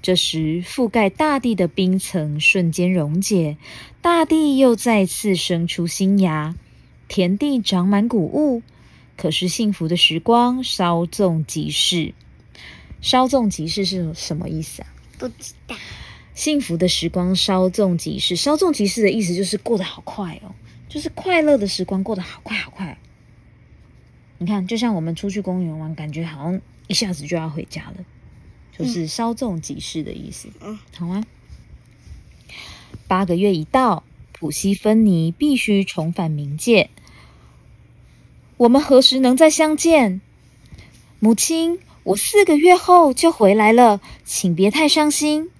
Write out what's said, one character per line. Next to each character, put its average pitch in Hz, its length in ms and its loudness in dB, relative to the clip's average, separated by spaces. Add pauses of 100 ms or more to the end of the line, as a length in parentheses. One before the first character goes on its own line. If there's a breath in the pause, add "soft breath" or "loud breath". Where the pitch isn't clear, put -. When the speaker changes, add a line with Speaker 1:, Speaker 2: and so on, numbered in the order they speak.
Speaker 1:
这 185 140 2
时， 160 460 -2
覆 240 260 -4
盖 208 200 2
大 294 300 0
地 240 160 0
的 180 140 0
冰 185 320 0
层 151 400 -4
瞬 170 320 2
间 180 200 0
溶 160 280 0
解， 165 360 -2 (460 loud breath)
大 339 220 2
地 311 340 2
又 254 160 6
再 208 320 2
次 190 300 -2
生 170 320 -2
出 170 180 -4
新 196 320 0
芽， 160 380 0 (500 soft breath)
田 190 320 0
地 285 220 0
长 180 260 0
满 202 220 2
谷 240 160 0
物。 269 380 0 (540 soft breath)
可 160 140 -4
是 180 180 -2
幸 208 240 -2
福 165 160 -4
的 175 80 0
时 165 240 0
光 247 420 2
稍 175 440 -2
纵 165 400 -2
即 151 240 -6
逝。 - 420 -2 (880 loud breath)
稍 254 260 2
纵 247 220 2
即 160 180 -6
逝 190 200 -4
是 175 260 -4
什 165 240 -8
么 - 140 -8
意 156 100 -6
思 - 220 -12
啊？ - 60 -18 (280)
Speaker 2:
不 247 100 -12
知 - 280 -14 (120)
道。 240 80 -14 (600 loud breath)
Speaker 1:
幸 302 260 -2
福 170 160 -6
的 175 100 2
时 170 220 0
光 180 260 -2
稍 185 360 2
纵 185 260 0
即 156 220 -6
逝， - 180 -4
稍 294 220 0
纵 349 160 2
即 202 120 0
逝 214 160 -2
的 202 80 4
意 220 120 -2
思 175 120 -2
就 185 80 -2
是 196 140 -4
过 220 220 -2
得 190 60 -4
好 - 180 -14
快 180 420 -10
哦， 98 80 -18 (340 soft breath)
就 294 140 -12
是 320 80 -8
快 349 320 0
乐 294 160 4
的 202 100 0
时 190 160 -4
光 190 220 -4
过 220 100 -4
得 190 60 -8
好 - 220 -14
快 214 160 -8
好 - 120 -12
快。 175 280 -12 (1400)
你 - 80 -8
看， 190 220 -2
就 226 100 -4
像 226 180 0
我 170 60 -2
们 165 160 -4
出 202 140 -6
去 202 100 -6
公 185 240 -4
园 156 140 -6
玩， 156 160 -8
感 151 180 -10
觉 165 140 -8
好 156 180 -12
像 180 160 -4 (280)
一 - 40 -4
下 190 220 -4
子 147 120 -12
就 170 120 -4
要 160 100 -6
回 156 220 -10
家 160 140 -12
了， - 200 -18 (760)
就 - 60 -6
是 180 220 -4
稍 233 260 -4
纵 208 300 -6
即 - 180 -12
逝 - 220 -8
的 - 100 -10
意 - 180 -14
思。 - 200 -18 (100)
Speaker 2:
嗯。 208 180 -14 (160)
Speaker 1:
好 170 140 -10
啊。 202 160 -6 (1800 loud breath)
八 185 160 -4
个 170 120 -4
月 196 180 0
一 156 100 -6
到， 233 400 -2 (280)
普 - 180 -10
西 196 240 -2
芬 220 320 2
尼 165 260 2
必 294 240 -2
须 202 260 0
重 170 300 -6
返 170 180 -4
冥 147 280 -6
界。 226 320 2 (1700 soft breath)
“我 240 100 6
们 262 120 6
何 277 220 6
时 262 180 2
能 254 160 4
再 311 120 8
相 311 280 2
见 254 460 4 (1000 soft breath)
？”“母 220 140 6
亲， 330 440 0 (260 soft breath)
我 285 120 0
四 403 280 4
个 320 120 4
月 349 180 8
后 349 380 6
就 330 180 4
回 202 240 4
来 214 160 4
了， 226 300 6 (240 loud breath)
请 - 300 -2
别 190 160 2
太 302 180 2
伤 302 220 2
心。” 302 500 -2